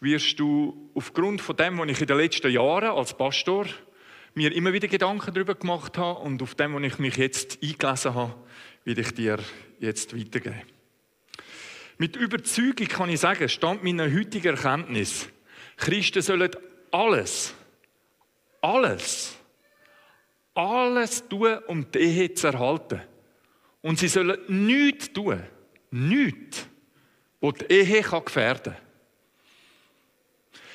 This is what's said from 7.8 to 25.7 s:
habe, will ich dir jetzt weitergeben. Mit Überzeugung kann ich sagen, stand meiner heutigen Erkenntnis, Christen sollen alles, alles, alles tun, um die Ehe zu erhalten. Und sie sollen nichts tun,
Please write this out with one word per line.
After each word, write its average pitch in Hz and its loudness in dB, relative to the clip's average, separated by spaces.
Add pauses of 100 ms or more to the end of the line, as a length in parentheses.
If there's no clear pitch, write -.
habe, 120 -4 (480)
will 117 -4
ich 110 -2
dir 107 0 (400)
jetzt 110 -6
weitergeben. 110 -8 (1400)
Mit 165 -4
Überzeugung 240 -2
kann 180 -2
ich 160 0
sagen, 185 2
stand 180 0
meiner 165 2
heutigen 180 0
Erkenntnis, 131 -2 (480)
Christen 190 0
sollen 180 2 (400)
alles, 180 2 (1040)
alles, 180 -2 (1160)
alles 240 0
tun, 220 2
um 160 -4
die 135 0
Ehe 170 4
zu 170 0
erhalten. 127 0 (760)
Und 160 0
sie 175 2
sollen 185 2 (120)
nichts 262 2
tun, 165 -2 (480)